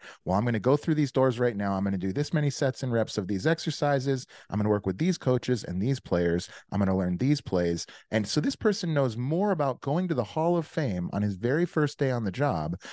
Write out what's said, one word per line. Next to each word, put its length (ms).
"Well, 140
I'm 80
gonna 140
go 180
through 180
these 160
doors 280
right 180
now. 160
I'm 100
gonna 140
do 160
this 180
many 200
sets 320
and 100
reps 240
of 100
these 200
exercises. 800
I'm 80
gonna 100
work 160
with 140
these 180
coaches 460
and 180
these 180
players. 480
I'm 60
gonna 200
learn 200
these 240
plays." 460
And 140
so 140
this 160
person 380
knows 240
more 340
about 300
going 260
to 40
the 100
Hall 360
of 100
Fame 460
on 100
his 120
very 300
first 320
day 140
on 140
the 60
job 460